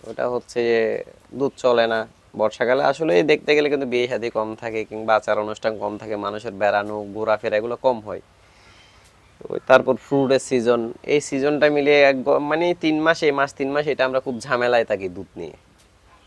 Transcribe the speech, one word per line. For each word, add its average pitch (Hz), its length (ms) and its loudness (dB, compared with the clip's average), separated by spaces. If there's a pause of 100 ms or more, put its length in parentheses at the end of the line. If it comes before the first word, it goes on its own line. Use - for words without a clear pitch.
ওটা 123 220 -4
হচ্ছে 120 340 -4
যে 113 400 0 (300)
দুধ 131 240 -2
চলে 120 300 4
না 113 200 -2 (300)
বর্ষাকালে। 120 460 0
আসলে 160 400 2
দেখতে 151 320 2
গেলে 147 140 2
কিন্তু 139 180 -2
বিয়ে 123 200 0
শাদী 117 220 -4
কম 107 260 -4
থাকে 110 280 -8
কিংবা 110 320 -2
আচার 107 240 0
অনুষ্ঠান 107 380 -4
কম 104 200 -6
থাকে, 107 180 -8
মানুষের 104 360 -8
বেড়ানো 104 600 -2
ঘোরাফেরা 107 440 0
এগুলো 117 180 -2
কম 123 240 0
হয়। 104 220 -12 (1300)
ওই 50 180 -8
তারপর 131 280 4
ফ্রুটের 135 440 0
সিজন, 117 540 0 (100)
এই 143 180 2
সিজনটা 147 480 2
মিলিয়ে 147 320 4
এক 139 220 4
গ-, 139 160 2
মানে 156 420 0
তিন 156 200 0
মাস, 160 220 2
এই 147 80 4
মাস 139 220 -2
তিন 135 180 -4
মাস 147 160 -2
এটা 131 180 0
আমরা 131 140 0
খুব 123 200 -8
ঝামেলায় 123 460 0
থাকি 95 240 -4
দুধ 90 300 -14
নিয়ে। 80 160 -12 (720)